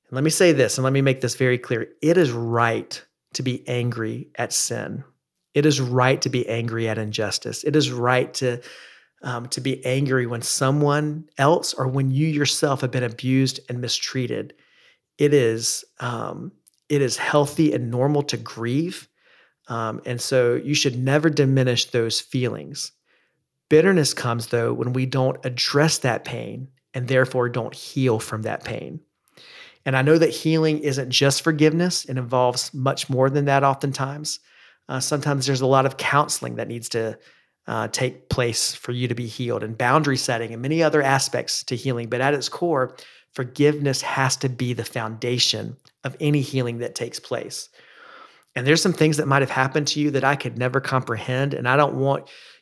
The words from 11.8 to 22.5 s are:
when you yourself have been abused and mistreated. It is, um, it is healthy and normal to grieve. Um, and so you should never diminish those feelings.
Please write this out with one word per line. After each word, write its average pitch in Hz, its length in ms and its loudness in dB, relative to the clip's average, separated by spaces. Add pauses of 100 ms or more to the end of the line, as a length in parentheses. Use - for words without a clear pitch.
when 135 240 0
you 147 160 2
yourself 147 540 0
have 127 100 -2
been 123 120 -2
abused 131 560 0 (100)
and 123 120 -6
mistreated. 117 720 -4 (640)
It 147 160 4
is, 117 520 2 (140)
um, 117 540 -8 (360)
it 143 120 4
is 123 140 0
healthy 147 560 2
and 123 180 -2
normal 139 340 2
to 147 120 -6
grieve. 120 720 -4 (600)
Um, 113 360 -6
and 123 140 -6
so 123 360 2
you 135 180 -2
should 139 240 0
never 143 320 4
diminish 135 560 2
those 113 340 -2
feelings. 117 720 -6 (800)